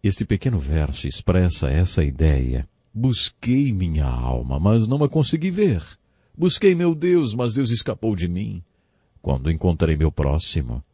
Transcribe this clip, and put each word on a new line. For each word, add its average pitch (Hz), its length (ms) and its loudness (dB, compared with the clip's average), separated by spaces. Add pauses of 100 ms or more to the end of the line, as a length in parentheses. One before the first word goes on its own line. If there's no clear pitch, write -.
Esse - 240 0
pequeno 104 320 0
verso 73 500 -2
expressa 87 640 0
essa 87 340 2
ideia. 67 640 0 (240)
"Busquei 123 800 0
minha 80 340 0
alma, 62 540 -2
mas 110 260 4
não 139 160 0
a 143 60 2
consegui 160 420 0
ver. 175 320 0 (540)
Busquei 185 380 4
meu 170 200 2
Deus, 156 400 2
mas 120 200 -2
Deus 127 160 0
escapou 110 440 -2
de 87 140 -4
mim." 92 340 -6 (600)
Quando 67 280 -2
encontrei 80 460 0
meu 76 160 0
próximo 69 800 -4